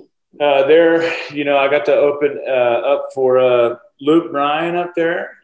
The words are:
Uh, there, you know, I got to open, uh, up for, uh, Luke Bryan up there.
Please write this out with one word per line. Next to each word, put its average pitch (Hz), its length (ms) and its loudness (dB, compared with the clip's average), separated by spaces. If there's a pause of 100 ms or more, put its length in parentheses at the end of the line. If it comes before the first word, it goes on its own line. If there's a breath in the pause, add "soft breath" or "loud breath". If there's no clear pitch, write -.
(400)
Uh, 143 280 2
there, 165 640 2
you 147 120 -8
know, 143 140 0
I 139 120 2
got 147 160 0
to 143 80 2
open, 143 540 0
uh, 131 40 -4
up 127 640 0
for, 127 240 0
uh, 123 380 2 (260)
Luke 165 300 0
Bryan 151 440 -4
up 175 200 -6
there. 170 480 -4